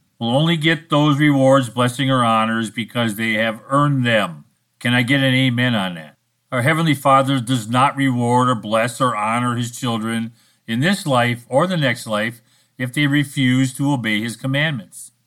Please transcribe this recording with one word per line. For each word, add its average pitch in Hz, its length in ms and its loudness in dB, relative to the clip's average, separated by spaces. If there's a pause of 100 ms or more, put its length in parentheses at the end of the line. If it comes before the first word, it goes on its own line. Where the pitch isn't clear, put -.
(200)
will 117 100 -4
only 156 260 2
get 160 340 0
those 147 300 4
rewards, 135 500 4
blessing, 123 400 -2
or 127 140 2
honors 113 460 0
because 113 460 -4
they 113 180 -2
have 110 340 -2
earned 139 380 2
them. 95 400 0 (340)
Can 123 140 0
I 123 80 2
get 135 180 2
an 131 160 2
amen 123 400 0
on 95 200 -2
that? 78 200 -16 (340)
Our 127 120 -2
Heavenly 156 340 0
Father 135 460 2
does 113 260 -4
not 131 300 0
reward 123 500 2
or 127 80 2
bless 113 460 -2
or 120 160 0
honor 117 400 -2
His 120 200 -6
children 113 540 -4 (340)
in 113 140 -4
this 190 260 0
life 120 440 0
or 165 180 2
the 185 80 -4
next 127 320 -2
life 110 340 -4 (360)
if 127 160 -6
they 147 120 0
refuse 135 680 0
to 143 180 -2
obey 110 300 -2
His 113 160 -6
commandments. 135 760 -6 (160)